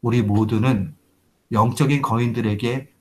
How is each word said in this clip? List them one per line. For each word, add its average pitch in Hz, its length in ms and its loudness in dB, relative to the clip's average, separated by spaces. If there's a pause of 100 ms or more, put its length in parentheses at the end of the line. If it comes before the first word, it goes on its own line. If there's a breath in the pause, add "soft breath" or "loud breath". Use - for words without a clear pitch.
우리 120 200 0
모두는 107 720 0 (580)
영적인 127 500 2
거인들에게 117 1000 -2